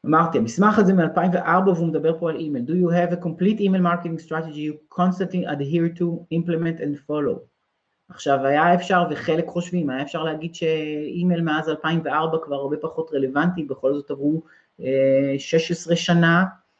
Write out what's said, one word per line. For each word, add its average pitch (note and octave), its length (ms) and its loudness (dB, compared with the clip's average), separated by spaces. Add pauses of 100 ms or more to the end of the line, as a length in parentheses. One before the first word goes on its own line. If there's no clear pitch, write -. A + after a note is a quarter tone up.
אמרתי, D#3 320 2
המסמך G3+ 420 2
הזה F#3+ 140 6
מאלפיים F3 400 2
וארבע F3+ 380 2
והוא E3 160 0
מדבר D#3+ 320 0
פה E3+ 100 -2
על D#3 60 -4
אימייל. C#3 300 -4
Do D3+ 60 -4
you F3 200 2
have F3 220 2
a F3 120 -6
complete F#3+ 340 0
email F#3+ 220 2
marketing E3+ 460 0
strategy D3+ 420 -6
you - 300 -12
constantly F#3 460 0
adhere E3 540 -2
to, F3 60 0 (260)
implement E3 480 -2
and D3 300 -6
follow? D3 300 -2 (680)
עכשיו, C#3 360 0
היה D3+ 280 4
אפשר, F3+ 380 2
וחלק E3 360 -2
חושבים, E3+ 420 -4
היה C3 120 -6
אפשר D#3 220 -6
להגיד D#3+ 320 -6
שאימייל D#3+ 840 -2
מאז D#3+ 280 0
אלפיים D#3+ 340 -2
וארבע D#3+ 400 0
כבר C#3+ 120 -6
הרבה C#3 220 -4
פחות - 360 -8
רלוונטי, D3 500 0
בכל C3+ 300 -2
זאת D3 180 -6
עברו, D3 300 -2 (400)
אה, C3+ 560 2
שש E3 340 0
עשרה E3+ 240 0
שנה, E3+ 500 4 (340)